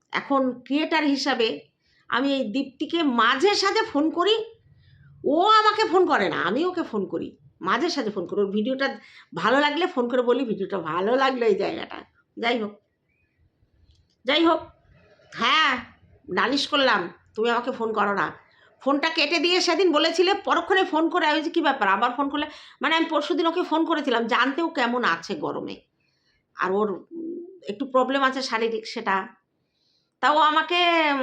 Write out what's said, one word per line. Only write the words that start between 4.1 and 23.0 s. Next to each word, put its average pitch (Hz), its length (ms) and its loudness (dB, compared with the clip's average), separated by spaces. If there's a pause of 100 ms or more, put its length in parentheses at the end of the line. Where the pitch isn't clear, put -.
করি, 403 180 2 (880)
ও 285 120 2 (240)
আমাকে 427 220 2 (100)
ফোন 370 140 4
করে 233 260 2
না, 147 60 -2 (100)
আমি 226 120 0 (100)
ওকে 349 200 -6
ফোন 208 120 -2 (100)
করি, - 160 -6 (400)
মাঝে 247 220 0
সাঝে 240 260 -4
ফোন 180 120 -4
করি। 185 120 -4
ওর 196 160 0
ভিডিওটা 262 300 -2 (560)
ভালো 233 220 2
লাগলে 294 200 0 (100)
ফোন 247 160 0
করে 247 120 2
বলি, 247 220 2
"ভিডিওটা 190 340 -4 (120)
ভালো 185 220 0 (100)
লাগলো 262 280 0
এই 196 120 4
জায়গাটা।" - 360 -8 (380)
যাই 233 260 -2
হোক, 208 100 -8 (1500)
যাই 302 180 2
হোক, 330 160 4 (760)
হ্যাঁ, 262 500 2 (440)
নালিশ 202 400 0
করলাম, 226 440 2 (220)
"তুমি 226 160 0
আমাকে 240 220 0
ফোন 220 200 -4
করো 202 220 0
না।" 165 180 -2 (480)
ফোনটা 285 280 0
কেটে 320 300 0
দিয়ে 349 220 2
সেদিন 349 320 2
বলেছিলে, 339 420 2
পরক্ষণে 370 500 0
ফোন 320 260 0
করে, 330 160 0
আমি 302 160 2
যে, 320 80 -4
"কী 339 100 0
ব্যাপার, 269 280 2
আবার 214 280 2
ফোন 277 120 -2
করলে?" 294 180 -2 (340)
মানে, 302 160 0
আমি 330 80 2